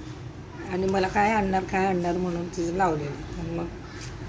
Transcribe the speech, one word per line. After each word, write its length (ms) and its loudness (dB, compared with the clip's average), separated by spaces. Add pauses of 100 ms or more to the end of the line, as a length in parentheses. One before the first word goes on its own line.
(720)
आणि 140 0
मला 220 4
काय 240 4
आणणार, 320 4
काय 220 2
आणणार 320 2
म्हणून 300 0
तिचं 260 -2
लावलेलं. 680 0
आणि 180 -4
मग, 80 -2 (640)